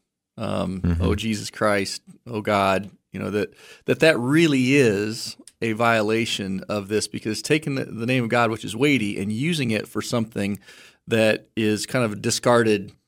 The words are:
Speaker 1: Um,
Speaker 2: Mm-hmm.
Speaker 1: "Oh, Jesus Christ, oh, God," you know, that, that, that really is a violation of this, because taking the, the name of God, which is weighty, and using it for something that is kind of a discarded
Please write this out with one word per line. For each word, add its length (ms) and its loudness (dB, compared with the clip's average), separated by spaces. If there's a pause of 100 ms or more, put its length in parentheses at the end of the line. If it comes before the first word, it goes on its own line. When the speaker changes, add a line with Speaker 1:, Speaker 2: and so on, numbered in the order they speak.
(380)
Speaker 1:
Um, 440 -4
Speaker 2:
Mm-hmm. 220 0
Speaker 1:
"Oh, 120 2
Jesus 340 -4
Christ, 520 -2 (260)
oh, 140 -6
God," 480 2 (220)
you 80 -10
know, 120 -4
that, 220 -2 (320)
that, 160 0
that 180 4
really 560 2
is 600 2 (260)
a 120 -2
violation 960 0
of 200 -4
this, 180 0
because 340 -6
taking 340 -2
the, 100 -4
the 200 -8
name 180 0
of 60 -4
God, 220 2
which 140 -8
is 100 -8
weighty, 440 0
and 120 -2
using 400 -2
it 160 -2
for 140 -6
something 580 -4 (480)
that 480 2
is 300 0
kind 200 0
of 80 -2
a 40 -8
discarded 720 2 (160)